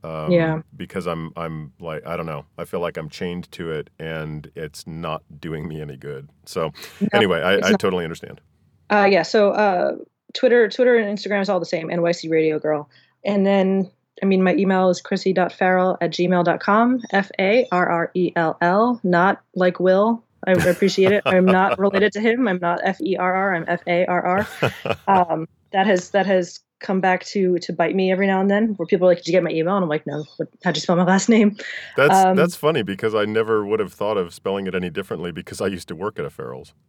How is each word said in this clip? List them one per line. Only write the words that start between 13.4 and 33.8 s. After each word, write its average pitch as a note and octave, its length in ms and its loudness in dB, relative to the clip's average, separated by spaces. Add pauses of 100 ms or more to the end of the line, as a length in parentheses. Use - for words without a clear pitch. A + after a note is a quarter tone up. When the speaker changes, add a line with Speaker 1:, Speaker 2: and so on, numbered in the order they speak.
Speaker 2:
then, F#3+ 420 2 (340)
I G3 40 0
mean, F#3+ 160 2
my F#3 120 4
email F#3+ 340 2
is F3 120 0
chrissy F#3+ 340 -2
dot F3 180 0
farrell F#3 480 2
at E3+ 100 -2
gmail F3+ 340 0
dot F3 140 2
com, A#3+ 440 2 (100)
F G3 260 0
A A3 320 2
R F3+ 160 2
R E3+ 280 -2
E F3+ 200 0
L E3 280 0
L, G#3+ 420 2
not F3+ 380 2 (120)
like F3+ 240 0
Will. G3+ 460 2 (220)
I F#3 60 2
appreciate F#3 600 2
it. G#3 140 2
I'm F#3 180 4
not F#3 340 4
Speaker 1:
<laughs> - 0 -
Speaker 2:
related G3 360 2
to G#3 60 -6
him. A#3 280 0
I'm F#3 120 -2
not F3 220 -2
F F#3+ 200 -2
E F#3+ 140 -2
R F#3 180 -2
R. F#3+ 200 0
I'm E3 140 -4
F F3 180 -2
A F3 200 0
R F3+ 200 -2
R. F#3 200 0 (260)
Speaker 1:
<laughs> - 360 -6
Speaker 2:
Um, E3+ 380 2 (260)
that G3 140 2
has, F3+ 240 0
that F#3+ 160 0
has F#3 340 -2 (200)
come F#3+ 200 -2
back F#3 240 0
to, F3+ 340 0
to F3 140 -8
bite E3 220 -2
me F#3 180 2
every F#3+ 140 0
now F#3+ 140 2
and G3 100 2
then, G#3+ 260 2
where E3 100 -6
people F3+ 200 2
are F3+ 40 8
like, F3 80 4
"Did - 80 -12
you E3 60 -2
get F3+ 100 4
my E3 80 -2
email?" D#3+ 260 0
And G3 60 0
I'm E3+ 60 -2
like, D3+ 180 -4
"No, D3 180 -8 (120)
what, - 120 -6 (160)
how'd E3 120 0
you D#3 40 -4
spell F3 160 0
my F3+ 80 2
last F#3 240 2
name?" G#3+ 280 4 (400)
Speaker 1:
That's, - 180 6 (100)
Speaker 2:
Um, F#3 120 4
Speaker 1:
that's E3+ 200 2
funny, D3 260 0
because G2 320 -4
I G#2+ 120 2
never A2 400 0
would G#2 140 0